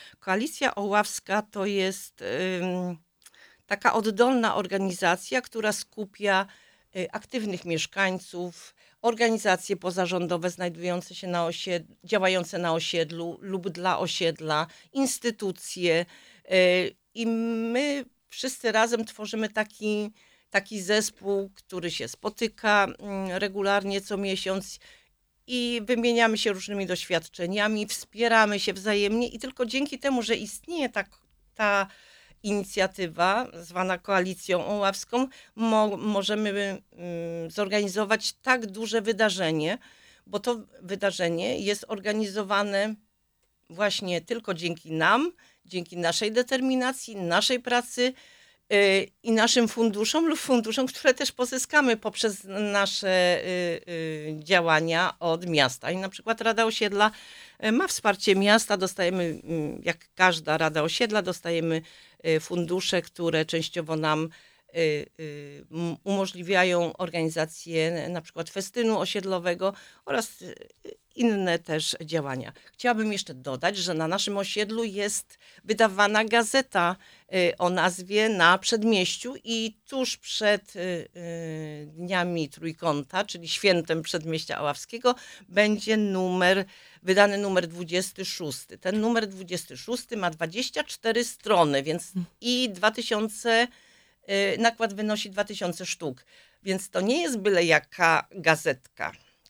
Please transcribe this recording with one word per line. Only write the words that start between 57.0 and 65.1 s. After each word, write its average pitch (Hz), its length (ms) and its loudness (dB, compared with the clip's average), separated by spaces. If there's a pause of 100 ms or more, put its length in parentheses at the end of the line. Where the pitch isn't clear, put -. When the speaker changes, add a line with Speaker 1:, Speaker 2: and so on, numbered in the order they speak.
Speaker 1:
y, 220 60 2
ma 269 160 2
wsparcie 196 480 2
miasta, 202 420 4
dostajemy, 180 640 -2
mm, 156 400 -4
jak 165 140 -2 (180)
każda 160 420 2
Rada 156 260 0
Osiedla, 208 380 0
dostajemy, 165 600 -2 (460)
y, 160 120 2
fundusze, 175 640 -2
które 165 440 -2
częściowo 160 500 -4
nam, 156 340 0 (460)
y, 156 300 0 (140)